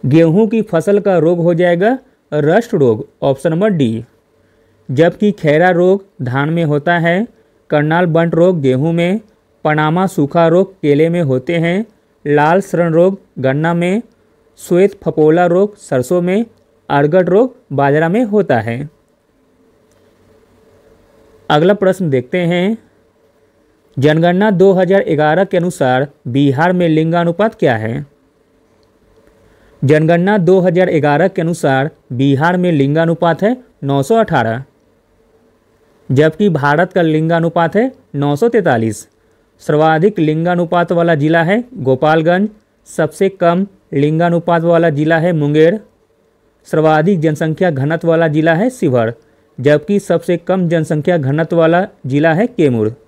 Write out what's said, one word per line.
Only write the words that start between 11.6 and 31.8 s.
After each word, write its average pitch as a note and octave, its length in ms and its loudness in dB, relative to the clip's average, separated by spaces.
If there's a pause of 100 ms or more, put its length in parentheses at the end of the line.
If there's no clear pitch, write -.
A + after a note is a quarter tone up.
लाल D3 360 2
शरण E3+ 320 -2
रोग F#3 280 2 (180)
गन्ना C#3+ 360 -2
में, F3+ 280 -2 (580)
श्वेत F#3+ 440 0
फपोला D#3+ 420 2
रोग F#3+ 320 0
सरसों C#3+ 440 -2
में, F#3+ 220 -2 (440)
अरगट D3+ 400 2
रोग A3 280 0 (160)
बाजरा C#3+ 360 0
में G#3 160 0
होता G3 360 -2
है। A#2 180 -6 (2750)
अगला D#3+ 240 2
प्रश्न F#3 360 -2
देखते C3 300 -2
हैं, F3+ 380 -2 (1160)
जनगणना E3+ 560 2
दो F#3+ 200 4
हज़ार F#3 340 0
ग्यारह D3+ 380 0
के F#3+ 120 -4
अनुसार C#3 520 -2 (200)
बिहार C#3 440 0
में F3+ 160 0
लिंगानुपात E3+ 680 0
क्या C3 220 0
है? A2+ 300 -6 (1800)
जनगणना E3 580 2
दो F3+ 200 2
हज़ार F3+ 320 0
ग्यारह D3+ 360 0
के F#3 140 -4
अनुसार D#3 480 -2 (220)